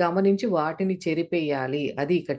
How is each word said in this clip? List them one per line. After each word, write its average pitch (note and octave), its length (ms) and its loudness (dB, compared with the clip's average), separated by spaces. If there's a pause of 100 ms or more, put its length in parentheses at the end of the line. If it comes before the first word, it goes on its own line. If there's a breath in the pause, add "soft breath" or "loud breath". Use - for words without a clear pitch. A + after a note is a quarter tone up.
గమనించి G3 460 2 (100)
వాటిని F3+ 500 0
చెరిపేయాలి, D3 920 -2
అది D3 160 2
ఇక్కడ D3 240 -2